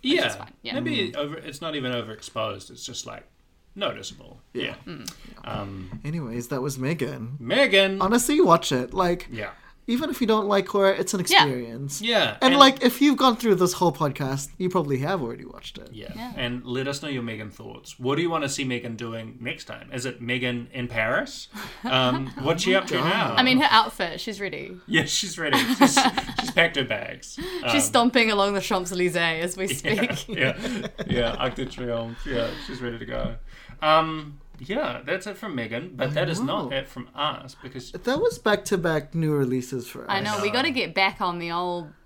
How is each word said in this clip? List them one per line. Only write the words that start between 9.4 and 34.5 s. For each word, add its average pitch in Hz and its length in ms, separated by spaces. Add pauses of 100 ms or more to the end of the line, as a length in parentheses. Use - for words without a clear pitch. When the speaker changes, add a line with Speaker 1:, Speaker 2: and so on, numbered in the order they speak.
Speaker 3:
even 247 220
if 277 100
you 240 80
don't 214 180
like 202 220
horror, 196 240
it's 185 200
an 196 160
Speaker 1:
Yeah. - 160
Speaker 3:
experience. 127 560
Speaker 2:
Yeah, 202 400
Speaker 3:
And, 262 120
Speaker 2:
and 269 80
Speaker 3:
like, 269 240
if 247 180
you've 285 140
gone 262 200
through 220 200
this 180 180
whole 175 180
podcast, 139 640
you 185 140
probably 147 280
have 160 220
already 123 240
watched - 340
it. - 140
Speaker 2:
Yeah. 110 220
Speaker 1:
Yeah. 240 220
Speaker 2:
And 123 280
let 127 220
us 139 160
know 156 60
your 135 160
Megan 110 260
thoughts. - 480
What 127 180
do 165 60
you 175 80
wanna 151 180
see 143 160
Megan 120 300
doing 113 460
next 139 240
time? - 280
Is 127 140
it 123 160
Megan 123 500
in 123 140
Paris? 120 680
Speaker 1:
<laughs> 214 60 (260)
Speaker 2:
Um, 226 460 (120)
what's 165 200
she 185 140
up 190 100
to - 80
Speaker 3:
God. 135 140
Speaker 2:
now? 190 280
Speaker 1:
I 254 60
mean, 262 160
her 285 120
outfit, 208 500
she's 202 200
ready. 180 360 (100)
Speaker 2:
Yeah, - 180
she's - 320
ready. 151 220
She's, 240 400 (220)
Speaker 1:
<laughs> - 200
Speaker 2:
she's 240 120
packed 165 240
her 139 80
bags. - 520 (360)
Speaker 1:
She's - 20
Speaker 2:
Um, 285 60
Speaker 1:
stomping 233 500
along 202 240
the 196 60
Champs-Elysees 180 560
as 170 400
we 190 100
Speaker 2:
<laughs> - 180
yeah, 220 300
Speaker 1:
speak. - 140
Speaker 2:
yeah, 220 580 (220)
yeah, 117 240
Arc 131 240
de 135 100
Triomphe. 117 580
Yeah, 117 240 (200)
she's 127 120
ready 120 200
to - 40
go. 120 300 (480)
Um, 156 560 (220)